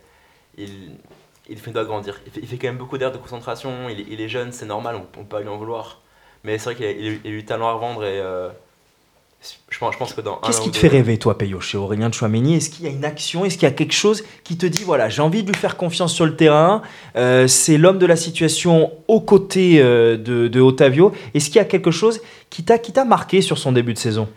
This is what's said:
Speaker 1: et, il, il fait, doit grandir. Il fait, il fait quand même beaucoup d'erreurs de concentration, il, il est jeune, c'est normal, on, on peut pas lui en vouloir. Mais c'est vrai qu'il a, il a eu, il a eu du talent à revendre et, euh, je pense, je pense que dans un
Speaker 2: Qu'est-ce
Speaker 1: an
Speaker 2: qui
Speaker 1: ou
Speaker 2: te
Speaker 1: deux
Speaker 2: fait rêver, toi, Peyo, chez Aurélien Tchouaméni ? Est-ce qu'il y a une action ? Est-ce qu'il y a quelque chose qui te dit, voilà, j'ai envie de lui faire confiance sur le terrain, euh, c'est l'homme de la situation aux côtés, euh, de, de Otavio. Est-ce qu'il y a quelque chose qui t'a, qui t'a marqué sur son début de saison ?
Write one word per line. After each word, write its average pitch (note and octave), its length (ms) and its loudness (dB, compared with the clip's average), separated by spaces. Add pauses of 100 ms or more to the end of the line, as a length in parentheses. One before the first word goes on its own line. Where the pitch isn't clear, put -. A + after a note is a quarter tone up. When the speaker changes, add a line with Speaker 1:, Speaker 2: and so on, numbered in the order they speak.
(580)
Speaker 1:
et, G2+ 60 -14
il, G2+ 60 -16 (760)
il A2 80 -16
fait, A2 140 -18
doit A2 140 -4
grandir. G#2 420 -10
Il - 60 -20
fait, G#2+ 100 -16
il - 40 -16
fait B2 120 -12
quand B2+ 100 -6
même B2 80 -8
beaucoup B2+ 220 -12
d'erreurs C3 160 -4
de A#2 40 -14
concentration, B2 720 -12
il, G#2 180 -12
il G#2+ 140 -14
est A2 80 -8
jeune, B2 240 -8
c'est A2+ 140 -16
normal, A2+ 300 -8
on, - 220 -18
on G#2 60 -18
peut G#2 120 -20
pas G#2 40 -6
lui G#2+ 80 -12
en G#2 80 -10
vouloir. A2 460 -12 (400)
Mais A2 160 -6
c'est A2 60 -10
vrai A#2+ 100 -8
qu'il B2 100 -12
a, G#2 60 -4
il G#2+ 160 -8
a G#2+ 40 -6
eu, G#2+ 140 -8
il G#2+ 60 -12
a G#2+ 60 -10
eu - 20 -10
du G#2 80 -14
talent A2+ 220 -4
à A2+ 40 -2
revendre A2+ 320 -8
et, G2 160 -6
euh, F#2 300 -8 (1160)
je - 100 -12
pense, A2+ 140 -4
je - 60 -12
pense B2 160 -8
que A2+ 80 -10
dans G#2 140 -6
un - 100 -8
Speaker 2:
Qu'est-ce A2+ 140 -2
Speaker 1:
an - 20 -6
Speaker 2:
qui A2 80 -4
Speaker 1:
ou - 20 -10
Speaker 2:
te - 40 -4
Speaker 1:
deux - 40 -2
Speaker 2:
fait E3 80 6
rêver, A#2 300 4
toi, G#2 180 0
Peyo, F#2+ 240 -6
chez - 160 -8
Aurélien G#2 320 -4
Tchouaméni ? A#2 480 0
Est-ce D3+ 140 -2
qu'il E3 160 -12
y - 20 -6
a - 20 -8
une C#3 140 -8
action ? D3+ 400 -6
Est-ce F#3+ 140 -4
qu'il E3+ 60 0
y C#3 60 6
a - 40 -6
quelque D3+ 180 -4
chose G#3+ 320 0 (180)
qui E3+ 140 -8
te F3 80 -6
dit, F3+ 200 -2
voilà, C3+ 260 0
j'ai A#2 100 -4
envie E3 220 0
de F#3 100 -6
lui - 60 -4
faire F#3 180 -4
confiance E3+ 380 -4
sur E3+ 100 0
le D#3 100 0
terrain, D#3+ 460 4 (360)
euh, B2+ 300 4
c'est D3 300 2
l'homme F#3 220 6
de F3+ 80 4
la E3+ 100 6
situation E3 720 0 (160)
aux A3 140 4
côtés, F#3 640 6
euh, A#2 340 6
de, A#2+ 320 0
de B2 140 2
Otavio. C3+ 500 6 (220)
Est-ce D3 140 -2
qu'il - 80 2
y - 20 8
a G3+ 80 4
quelque F#3 240 0
chose A3 320 0 (260)
qui E3+ 160 -14
t'a, A#3 140 4
qui - 160 -8
t'a C4+ 100 2
marqué F#3+ 380 2
sur D#3+ 160 -2
son C3 140 -2
début A#2+ 200 2
de G#2+ 60 -6
saison ? A2 380 -4